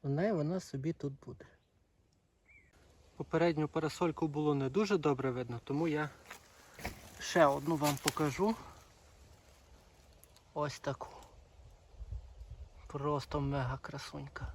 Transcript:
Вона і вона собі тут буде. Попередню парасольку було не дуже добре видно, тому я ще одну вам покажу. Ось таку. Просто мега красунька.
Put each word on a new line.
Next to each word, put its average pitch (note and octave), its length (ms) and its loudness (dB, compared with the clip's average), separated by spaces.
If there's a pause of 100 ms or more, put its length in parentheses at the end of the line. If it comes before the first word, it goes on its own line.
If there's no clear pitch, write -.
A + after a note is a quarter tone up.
Вона D3 240 2
і A3+ 60 4
вона E3+ 280 0
собі C#3+ 320 -4
тут C#3+ 200 -4 (140)
буде. - 180 -14 (1700)
Попередню D#3 520 4
парасольку D#3 600 0
було D3+ 260 2
не C3+ 140 2
дуже G3 300 2
добре C3+ 320 2
видно, B2 340 -4
тому D#3 240 0
я D3+ 220 0 (1080)
ще - 280 6
одну C#3+ 300 4
вам D3 260 4
покажу. E3+ 540 0 (2000)
Ось D3 240 -2
таку. - 300 -6 (1800)
Просто D3 540 0
мега C#3 420 0
красунька. - 720 -8